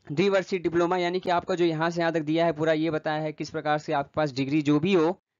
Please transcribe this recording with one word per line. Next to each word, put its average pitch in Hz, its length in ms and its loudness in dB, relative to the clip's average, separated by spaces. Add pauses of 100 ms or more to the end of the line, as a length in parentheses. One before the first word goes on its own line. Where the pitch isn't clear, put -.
(120)
द्विवर्षीय 190 480 0
डिप्लोमा, 170 380 0
यानी 175 220 0
कि 180 100 -6
आपका 175 260 0
जो 175 100 2
यहाँ 160 240 0
से 170 120 -4
यहाँ 165 120 0
तक 160 80 0
दिया 160 240 0
है 170 60 2
पूरा 156 220 0
ये 156 180 0
बताया 156 300 -2
है 156 100 -4
किस 151 180 -10
प्रकार 151 280 -2
से 156 160 -4
आपके 143 220 -2
पास 151 180 0
डिग्री 139 280 -2
जो 147 180 2
भी 185 140 0
हो, 175 280 2 (180)